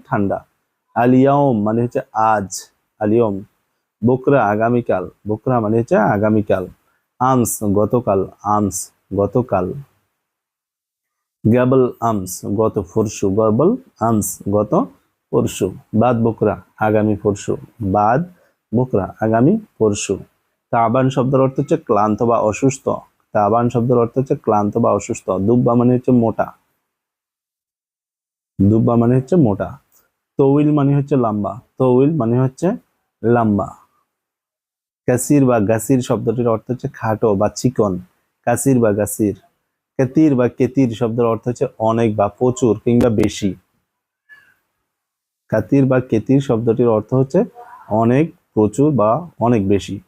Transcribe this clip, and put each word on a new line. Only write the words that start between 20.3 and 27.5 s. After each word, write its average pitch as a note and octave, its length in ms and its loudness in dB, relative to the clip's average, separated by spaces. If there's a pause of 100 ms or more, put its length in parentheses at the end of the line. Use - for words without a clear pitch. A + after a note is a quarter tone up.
তাবান A#2 380 2
শব্দের C3+ 320 0
অর্থ C3 180 0
হচ্ছে D3 180 -2
ক্লান্ত G#2+ 460 0
বা A#2 160 2
অসুস্থ, A2 460 -2 (480)
তাবান A2 360 0
শব্দের B2 280 0
অর্থ A#2 200 0
হচ্ছে C3+ 180 -2
ক্লান্ত G#2 420 -2
বা A#2 140 2
অসুস্থ। G#2 360 -6 (120)
দুব্বা A#2+ 360 2
মানে A#2+ 180 2
হচ্ছে B2+ 180 -2
মোটা, A2+ 360 0 (2000)